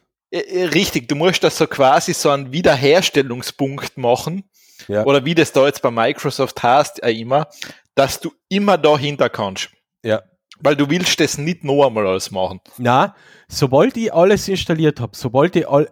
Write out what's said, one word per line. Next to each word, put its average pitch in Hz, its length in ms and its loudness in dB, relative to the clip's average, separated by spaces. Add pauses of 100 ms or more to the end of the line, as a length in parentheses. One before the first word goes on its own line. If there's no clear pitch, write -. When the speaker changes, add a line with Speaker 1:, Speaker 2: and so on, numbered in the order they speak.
(300)
Speaker 1:
Äh, 170 100 -8
äh, 180 260 -4
richtig, 147 420 -2
du 147 60 -2
musst 165 300 0
das 156 120 0
so 156 120 0
quasi 143 440 2
so - 180 0
einen 139 220 -4
Wiederherstellungspunkt 139 1400 0
machen. 131 460 -2 (460)
Speaker 2:
Ja. 104 160 0
Speaker 1:
Oder 139 200 2
wie 165 120 -2
das 160 160 2
da 135 140 4
jetzt - 160 -2
bei 127 100 0
Microsoft 131 680 -4
heißt, 135 400 2
auch 120 60 -4
immer, 120 400 -2 (460)
dass 135 260 0
du - 120 -8 (160)
immer 202 280 2
dahinter 147 520 2
kannst. 98 420 -8 (340)
Speaker 2:
Ja. 110 180 -2 (380)
Speaker 1:
Weil 147 160 2
du 143 140 0
willst 180 300 0
das 147 180 0
nicht 165 260 -6
noch 143 220 2
einmal 110 200 0
alles 95 260 -4
machen. 92 280 -4 (160)
Speaker 2:
Na, 127 380 0 (340)
sobald 147 480 2
ich 226 160 -4
alles 190 360 2
installiert 160 520 -2
hab, 110 140 -8
sobald 135 420 0
ich 160 120 -2
all-, 143 240 2